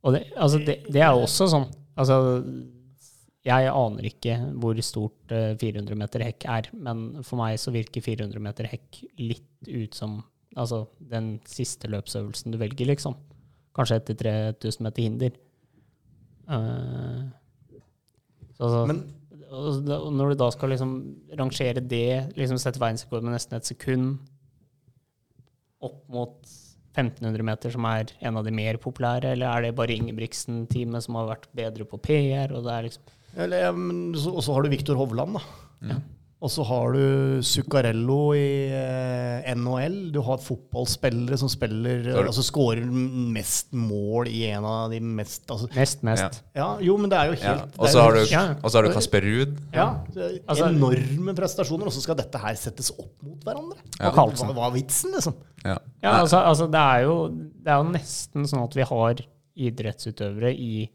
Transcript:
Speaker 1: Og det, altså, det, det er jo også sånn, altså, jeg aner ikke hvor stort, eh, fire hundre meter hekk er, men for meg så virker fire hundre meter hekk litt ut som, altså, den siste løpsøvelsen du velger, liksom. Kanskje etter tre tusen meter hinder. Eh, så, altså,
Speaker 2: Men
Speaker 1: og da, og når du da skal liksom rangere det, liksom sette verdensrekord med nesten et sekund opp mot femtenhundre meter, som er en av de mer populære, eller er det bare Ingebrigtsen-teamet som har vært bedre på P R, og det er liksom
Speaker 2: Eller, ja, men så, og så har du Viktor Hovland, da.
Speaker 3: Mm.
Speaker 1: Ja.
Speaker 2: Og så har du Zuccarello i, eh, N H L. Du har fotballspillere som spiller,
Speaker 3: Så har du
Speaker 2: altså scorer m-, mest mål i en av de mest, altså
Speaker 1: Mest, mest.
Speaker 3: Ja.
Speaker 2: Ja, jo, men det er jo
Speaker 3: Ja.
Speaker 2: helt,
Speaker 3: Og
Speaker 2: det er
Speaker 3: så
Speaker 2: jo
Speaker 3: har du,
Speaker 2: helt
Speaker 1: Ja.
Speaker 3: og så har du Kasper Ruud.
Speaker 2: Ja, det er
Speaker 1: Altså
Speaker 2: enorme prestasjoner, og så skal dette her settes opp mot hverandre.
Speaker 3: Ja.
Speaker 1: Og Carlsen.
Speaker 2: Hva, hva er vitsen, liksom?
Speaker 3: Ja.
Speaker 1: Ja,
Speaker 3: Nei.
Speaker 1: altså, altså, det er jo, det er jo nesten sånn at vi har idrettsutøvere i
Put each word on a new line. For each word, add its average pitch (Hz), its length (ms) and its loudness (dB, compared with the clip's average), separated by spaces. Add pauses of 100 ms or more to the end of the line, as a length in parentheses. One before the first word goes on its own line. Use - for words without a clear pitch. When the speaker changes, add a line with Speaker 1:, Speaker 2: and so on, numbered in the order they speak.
Speaker 1:
Og 135 100 6
det, - 80 0 (160)
altså, 151 260 4
det, 147 140 0 (100)
det 143 140 6
er 156 100 8
jo 123 140 6
også 190 240 2
sånn, 143 160 4 (320)
altså, 131 180 6 (1300)
jeg 131 240 4
aner 117 400 0
ikke 117 300 -4 (200)
hvor 113 240 0
stort, - 500 -6
eh, 110 240 0
fire 107 240 -4
hundre 104 160 -6
meter 107 240 -4
hekk 113 280 -6
er, 113 240 -4
men 123 500 -8
for 127 140 -8
meg 110 220 -2
så - 140 -6
virker 113 300 -4
fire 110 220 -4
hundre 101 160 -8
meter 107 240 -8
hekk - 380 -12 (160)
litt - 500 -8
ut 113 260 -8
som, 110 300 -8 (320)
altså, 113 300 -4 (120)
den 110 460 -6
siste - 440 -10
løpsøvelsen 104 640 -6
du 113 40 -4
velger, 123 300 -4
liksom. 143 280 -2 (600)
Kanskje 113 260 2
etter 110 160 -6
tre 110 380 -2
tusen - 340 -6
meter 113 140 -4
hinder. 117 300 0 (1160)
Eh, 123 720 -4 (1300)
så, 123 80 -6
altså, 117 220 2
Speaker 2:
Men 151 180 -2 (460)
Speaker 1:
og 139 340 -2
da, 143 140 -2
og 156 160 -6
når 139 160 2
du 143 60 4
da 123 140 2
skal 135 200 -4
liksom 131 200 -2 (440)
rangere 131 480 -2
det, 127 540 -2
liksom 127 220 -2
sette 127 200 -4
verdensrekord 113 460 -2
med 120 100 -4
nesten 120 220 -8
et 113 100 -8
sekund 127 520 -2 (1600)
opp 123 260 -12
mot 123 280 -6 (580)
femtenhundre 113 480 -2
meter, 113 300 -4
som 120 140 -2
er 110 240 -2 (100)
en 113 180 -4
av 107 80 -4
de 110 80 -4
mer 110 240 -2
populære, 123 540 -2
eller 127 160 -2
er 117 180 0
det 120 120 -2
bare 117 180 0
Ingebrigtsen-teamet 117 1080 -4
som 117 120 -6
har 113 140 -4
vært - 240 -12
bedre 110 320 -6
på 107 140 -14
P 151 160 2 (160)
R, 139 200 -2
og 120 120 -6
det 117 100 -4
er 113 120 -6
liksom - 280 -18 (200)
Speaker 2:
Eller, 180 260 0
ja, 180 100 2
men 175 420 -4
så, 156 200 -2
og 165 80 -2
så 135 120 0
har 135 80 4
du 147 100 2
Viktor 139 260 0
Hovland, 135 400 -2
da. - 40 -8 (380)
Speaker 3:
Mm. - 100 -8
Speaker 1:
Ja. 131 80 -2 (420)
Speaker 2:
Og 151 80 -4
så 151 160 -2
har 123 300 0
du 135 500 2
Zuccarello 135 880 2
i, 139 400 0
eh, 127 720 -4 (100)
N 120 160 -2
H 127 60 0 (100)
L. 180 120 -2 (140)
Du 143 140 0
har 131 160 0
fotballspillere 123 960 -2
som 123 160 0
spiller, 117 500 -2
Speaker 3:
Så 123 140 -2
har 98 80 4
du 101 60 0
Speaker 2:
altså 127 160 0
scorer 117 340 2
m-, 127 540 0
mest - 420 -4
mål 110 560 0
i 113 160 -2
en 104 160 -2
av 113 260 -2
de 113 100 -4
mest, 113 520 -6
altså 113 240 -4
Speaker 1:
Mest, 135 260 4
mest. 98 360 0 (160)
Speaker 3:
Ja. 131 80 -2
Speaker 2:
Ja, 175 60 0 (120)
jo, 185 160 4
men 208 140 2
det 185 80 4
er 147 100 4
jo 165 80 0
Speaker 3:
Ja. 98 220 0
Speaker 2:
helt, - 180 -10
Speaker 3:
Og 113 80 2
Speaker 2:
det 110 60 8
er - 20 6
Speaker 3:
så 127 60 10
Speaker 2:
jo 117 80 12
Speaker 3:
har 113 60 10
du, 113 80 8
Speaker 2:
helt 107 120 6
Speaker 1:
Ja. 170 120 6 (200)
Speaker 3:
og 110 60 2
så 110 80 -2
har 110 100 8
du - 60 4
Kasper 104 260 4
Ruud. 120 320 2 (220)
Speaker 2:
Ja, 165 120 4 (280)
det 185 100 -6
er 185 140 -4 (100)
Speaker 1:
Altså 151 220 4
Speaker 2:
enorme 143 640 4
prestasjoner, 185 500 -2
og 151 60 -2
så 131 80 -6
skal 160 160 -2
dette 135 240 -6
her 107 140 -4
settes - 440 -6
opp - 140 -14 (100)
mot 147 220 -16
hverandre. 302 320 -8 (240)
Speaker 3:
Ja. 101 80 2
Speaker 1:
Og - 60 2
Carlsen. 110 340 6
Speaker 2:
Hva, 135 60 -2
hva 120 160 0
er 127 100 -2
vitsen, 359 320 -2
liksom? 269 220 -2 (280)
Speaker 3:
Ja. 95 140 -2 (260)
Speaker 1:
Ja, 202 100 4
Speaker 3:
Nei. 196 100 6
Speaker 1:
altså, 175 180 6
altså, 165 300 4
det 156 100 4
er 127 240 6
jo, 165 240 2
det 160 400 -8
er 147 160 6
jo 170 80 0
nesten - 560 -4
sånn 135 160 0
at 117 100 -6
vi 131 140 2
har 117 260 4 (440)
idrettsutøvere 110 1000 -4
i 110 380 -4